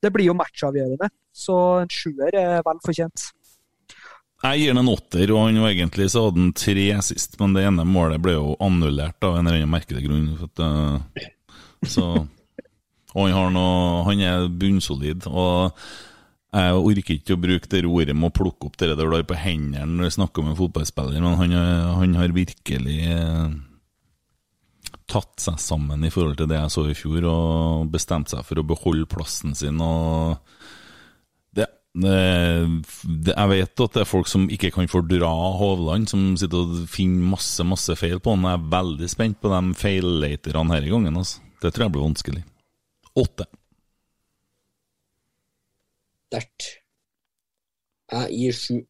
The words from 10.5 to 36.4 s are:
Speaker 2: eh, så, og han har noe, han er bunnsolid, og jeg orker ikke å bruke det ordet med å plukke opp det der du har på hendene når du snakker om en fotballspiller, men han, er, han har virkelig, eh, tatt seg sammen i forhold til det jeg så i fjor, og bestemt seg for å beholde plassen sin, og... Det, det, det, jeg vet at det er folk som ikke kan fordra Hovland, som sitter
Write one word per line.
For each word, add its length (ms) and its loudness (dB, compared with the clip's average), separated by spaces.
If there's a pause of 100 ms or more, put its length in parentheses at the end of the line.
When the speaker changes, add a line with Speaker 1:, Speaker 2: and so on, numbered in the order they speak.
Speaker 2:
eh, 680 -2 (600)
så, 200 0 (1080)
og 120 2
han 60 2
har 180 2
noe, 560 2
han 140 2
er 280 0
bunnsolid, 760 -2
og 480 0 (800)
jeg 180 2
orker 460 2
ikke 180 -2
å 60 -2
bruke 260 0
det 160 0
ordet 320 2
med 140 2
å 40 -14
plukke 320 -2
opp 120 -12
det 180 0
der 140 0
du 60 0
har 80 0
på 120 -6
hendene 500 -4
når 180 -2
du 120 0
snakker 260 -2
om 80 0
en 60 -2
fotballspiller, 640 -2
men 160 2
han, 160 2
er, 460 2
han 160 4
har 140 2
virkelig, 680 -2 (140)
eh, 400 0 (1600)
tatt 340 -4
seg 180 -4
sammen 460 -2
i 60 0
forhold 280 0
til 100 0
det 80 0
jeg 140 -2
så 180 -2
i 60 -2
fjor, 320 -2
og 640 0
bestemt 400 -4
seg 160 -8
for 100 -6
å 100 -2
beholde 440 0
plassen 480 -6
sin, 240 -4
og... 560 0 (1120)
Det, 140 -2 (280)
det, 200 2 (880)
det, 320 -2
jeg 160 2
vet 300 0
at 120 0
det 120 0
er 20 -8
folk 220 0
som 200 2
ikke 220 -2
kan 160 -2
fordra 400 0 (320)
Hovland, 500 0
som 280 2
sitter 260 0